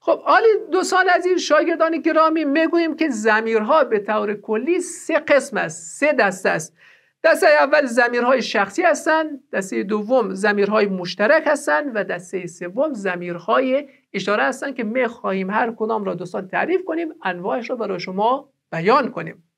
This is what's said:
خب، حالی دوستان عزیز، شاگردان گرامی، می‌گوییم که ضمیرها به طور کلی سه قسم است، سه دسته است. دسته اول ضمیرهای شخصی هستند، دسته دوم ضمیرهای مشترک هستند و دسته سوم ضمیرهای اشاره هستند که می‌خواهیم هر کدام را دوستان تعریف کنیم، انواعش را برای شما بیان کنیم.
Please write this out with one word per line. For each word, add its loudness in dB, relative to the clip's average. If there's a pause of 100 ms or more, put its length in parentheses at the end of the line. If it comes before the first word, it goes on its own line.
خب، 0
حالی 4 (260)
دوستان 2
عزیز، 2
شاگردان 2
گرامی، 2
می‌گوییم 2
که 0
ضمیرها 2
به 0
طور -2
کلی -2
سه -4
قسم 0
است، -8
سه 2
دسته 0
است. -4 (480)
دسته 4
اول 4
ضمیرهای 2
شخصی -2
هستند، 0 (120)
دسته -4
دوم 0
ضمیرهای 2
مشترک 0
هستند 0
و -2
دسته -8
سوم -6
ضمیرهای -2 (240)
اشاره -2
هستند -4
که -6
می‌خواهیم -4
هر 0
کدام -4
را -4
دوستان -10
تعریف -2
کنیم، -4 (140)
انواعش -4
را -4
برای -4
شما -2 (240)
بیان 2
کنیم. -12